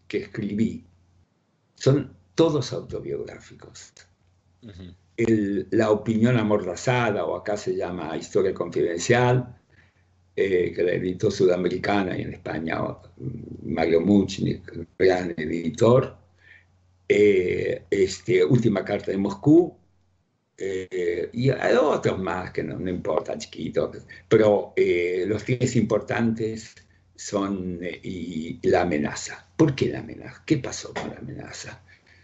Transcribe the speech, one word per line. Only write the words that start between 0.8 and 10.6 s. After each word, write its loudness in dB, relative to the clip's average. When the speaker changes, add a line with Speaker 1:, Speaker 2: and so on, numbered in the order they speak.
Speaker 1:
son 0
todos 2
autobiográficos. -12
Speaker 2:
Ujú. -18
Speaker 1:
El, 2
La 4
opinión 4
amordazada, 0
o -2
acá -4
se -4
llama -6
Historia 0
confidencial, 2
eh, 2